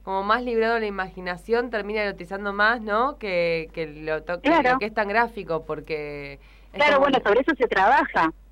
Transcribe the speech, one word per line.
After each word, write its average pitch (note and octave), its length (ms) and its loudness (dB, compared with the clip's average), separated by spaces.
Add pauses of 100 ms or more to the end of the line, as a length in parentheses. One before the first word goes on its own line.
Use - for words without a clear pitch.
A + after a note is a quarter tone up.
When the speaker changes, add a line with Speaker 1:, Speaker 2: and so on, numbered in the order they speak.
Speaker 1:
como F#3+ 180 -4
más A3 220 0
librado A#3 320 2
a A#3 40 0
la A3 60 -2
imaginación, F#3+ 880 -4
termina G#3 320 -2
erotizando G3 500 -6
más, A3 280 2
¿no? A3 360 0
Que, E3+ 560 -2
que D#3+ 140 -6
lo D#3 340 -6
to-, F3 200 -6
que C#4+ 80 0
Speaker 2:
Claro. C#4 240 4
Speaker 1:
lo C4 60 0
que G#3 80 -4
es A3 60 -8
tan G#3+ 140 0
gráfico, G3+ 580 -2
porque D3 680 -8
es C#3 60 -20 (340)
Speaker 2:
Claro, C#4+ 220 4
Speaker 1:
como C#4 100 4
Speaker 2:
bueno, C4+ 140 2
Speaker 1:
que - 40 -2
Speaker 2:
sobre A3 180 4
eso D#4+ 160 0
se A3+ 100 2
trabaja. G3 640 4 (200)